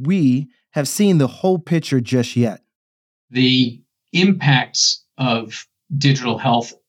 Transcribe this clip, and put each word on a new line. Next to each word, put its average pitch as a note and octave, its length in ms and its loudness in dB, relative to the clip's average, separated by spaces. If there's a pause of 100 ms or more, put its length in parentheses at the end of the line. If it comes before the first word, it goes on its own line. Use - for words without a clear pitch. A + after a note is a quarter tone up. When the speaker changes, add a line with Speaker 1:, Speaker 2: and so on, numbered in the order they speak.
Speaker 1:
we C#3+ 480 0 (240)
have C#3+ 160 -4
seen G3+ 300 2
the C3 100 2
whole F#3 320 -2
picture D#3 400 -2
just B2 340 -2
yet. A2+ 280 -2 (680)
Speaker 2:
The B2+ 500 0 (320)
impacts D3 920 0 (120)
of A#2 520 -4 (280)
digital B2+ 420 0
health, A#2+ 360 -2 (140)